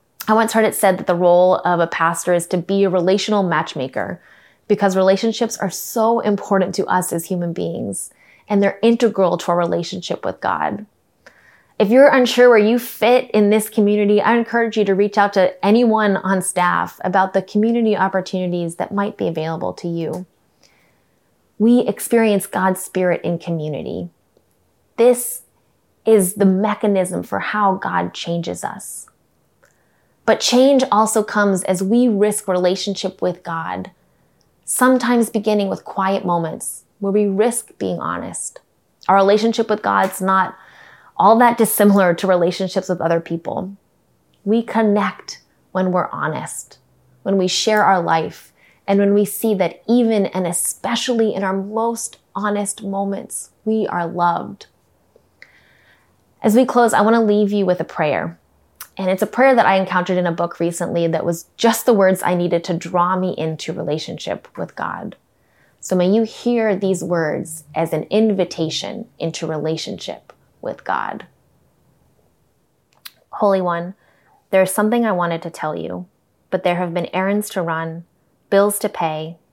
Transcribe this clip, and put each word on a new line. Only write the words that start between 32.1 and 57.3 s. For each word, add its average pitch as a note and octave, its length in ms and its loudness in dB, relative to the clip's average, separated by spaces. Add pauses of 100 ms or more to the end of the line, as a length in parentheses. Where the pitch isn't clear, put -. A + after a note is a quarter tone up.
relationship F#3 760 -2
with F3 220 -4
God, F3 480 -8 (720)
sometimes B3 640 2
beginning G#3 400 0
with F#3 140 -6
quiet G3 420 -2
moments E3+ 580 -4 (160)
where G3 120 -2
we G#3 140 2
risk G#3+ 520 -2
being F#3 220 -4
honest. F2 600 -8 (480)
Our F#3+ 60 6
relationship G#3+ 540 2
with G#3 120 -2
God's G3 400 0
not F#3+ 340 0 (640)
all G#3+ 200 6
that A#3+ 200 4
dissimilar G3+ 560 4
to E3+ 140 -2
relationships F#3 600 0
with F3 100 -2
other E3 220 0
people. E3+ 500 -8 (720)
We A3 180 0
connect G#3 800 -2 (300)
when F#3 220 0
we're F3+ 160 0
honest, - 680 -8 (440)
when G3 140 0
we F#3 100 2
share G#3+ 360 0
our F3+ 180 4
life, E3 500 -2 (340)
and G3+ 140 2
when G3+ 140 4
we G#3 100 4
see G#3+ 320 -2
that F3+ 320 -2
even A3+ 400 4
and F#3 180 -4
especially A3+ 880 -2
in G3 100 -4
our F#3+ 120 -2
most A3 640 -4 (180)
honest G3+ 480 -4
moments, G3 680 -6 (120)
we A3 240 0
are F3 180 -4
loved. F3 600 -4 (1800)
As G#3+ 100 2
we B3 120 4
close, A#3+ 280 2
I - 80 2
want A3 140 4
to A#3 60 2
leave G#3 300 2